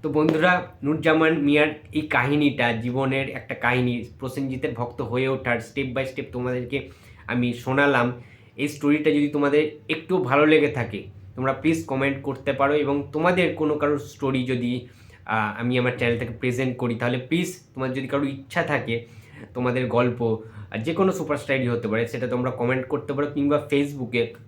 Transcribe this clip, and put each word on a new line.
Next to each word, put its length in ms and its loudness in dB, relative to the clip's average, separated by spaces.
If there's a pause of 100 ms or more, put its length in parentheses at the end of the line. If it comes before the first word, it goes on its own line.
তো 80 -2
বন্ধুরা, 600 4 (120)
নূরজামান 540 4
মিয়ার 300 6 (240)
এই 100 0
কাহিনীটা, 720 2
জীবনের 580 -2
একটা 260 -10
কাহিনী, 480 2 (160)
প্রসেনজিতের 540 -4
ভক্ত 280 -6
হয়ে 260 0
ওঠার 300 0
step 360 -6
by 100 -2
step 280 -6
তোমাদেরকে 580 -4 (380)
আমি 260 0
শোনালাম। 680 2 (340)
এই 120 -2
স্টোরিটা 440 2
যদি 160 2
তোমাদের 520 2 (100)
একটু 280 -2
ভালো 280 4
লেগে 220 6
থাকে, 360 -4 (320)
তোমরা 180 -2
প্লিজ 320 0
কমেন্ট 360 0
করতে 320 -4
পারো। 220 2
এবং 280 0 (100)
তোমাদের 420 2
কোনো 200 0
কারোর 240 0
স্টোরি 440 -2
যদি, 440 -2 (380)
আহ, 360 -2
আমি 180 2
আমার 180 2
চ্যানেল 220 2
থেকে 140 -6
প্রেজেন্ট 440 -2
করি, 180 -2
তাহলে 220 -2
প্লিজ, 420 -2 (160)
তোমার 180 -4
যদি 140 -6
কারোর 200 -2
ইচ্ছা 360 -4
থাকে, 420 -2 (480)
তোমাদের 340 0
গল্প, 500 2 (340)
আর 60 -6
যে 160 -2
কোনো 180 4
সুপারস্টারই 560 -2
হতে 200 -2
পারে, 200 0
সেটা 200 -4
তোমরা 240 -2
কমেন্ট 360 -2
করতে 260 -4
পারো, 140 -2
কিংবা 440 0
Facebook-এ 640 0 (140)